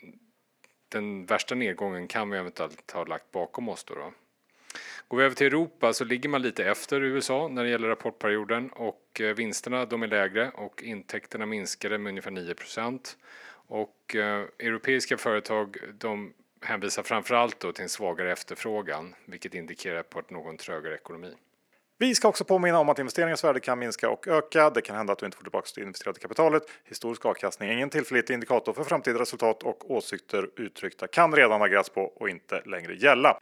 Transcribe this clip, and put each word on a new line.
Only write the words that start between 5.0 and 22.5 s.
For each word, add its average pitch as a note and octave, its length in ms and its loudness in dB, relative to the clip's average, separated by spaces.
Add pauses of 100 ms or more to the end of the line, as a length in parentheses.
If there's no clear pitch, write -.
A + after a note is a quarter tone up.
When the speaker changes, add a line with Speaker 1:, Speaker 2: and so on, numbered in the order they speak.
Speaker 1:
Går B2 100 -2
vi C3 60 6
över C3 100 4
till C#3 120 4
Europa C#3+ 460 2
så A#2+ 120 -4
ligger B2 240 -2
man C#3 140 0
lite A#2 220 -2
efter C#3 360 0
U C3+ 180 0
S C3 120 -2
A C#3+ 180 0
när B2+ 160 -4
det A#2+ 60 0
gäller A2+ 180 0
rapportperioden A2+ 840 -2
och, - 500 -8
eh, G#2+ 140 0
vinsterna, A#2 500 -4
de A#2 180 -4
är A2+ 40 -2
lägre G#2 480 2
och - 280 -12
intäkterna A2 640 -8
minskade G#2+ 520 -4
med G#2 120 -6
ungefär G2 200 -8
nio F2 240 -6
procent. - 600 -8 (500)
Och, - 500 -6
eh, G#2 280 0 (140)
europeiska A#2 580 0
företag, G#2+ 600 -2 (220)
de G#2 340 -6 (300)
hänvisar G#2 400 -4
framförallt A#2 580 2
då F2+ 120 -4
till F#2+ 100 -12
en F2+ 60 -6
svagare F2+ 440 -2
efterfrågan, F2+ 840 -6 (120)
vilket F#2+ 280 -12
indikerar E2+ 480 -8
på - 160 -14
ett D#2+ 120 -10
någon D#2+ 260 -12
trögare D#2 380 -8
ekonomi. E2+ 400 -14 (640)
Speaker 2:
Vi B3+ 160 4
ska - 140 6
också - 160 2
påminna F3 340 6